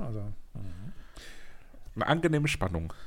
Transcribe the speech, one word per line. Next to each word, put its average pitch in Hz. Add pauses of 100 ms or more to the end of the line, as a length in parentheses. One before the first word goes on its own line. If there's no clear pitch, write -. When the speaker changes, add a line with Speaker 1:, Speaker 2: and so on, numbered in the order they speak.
Speaker 1:
Also, 110
mhm. 98 (1040)
Speaker 2:
Eine 104
angenehme 156
Spannung. 85 (140)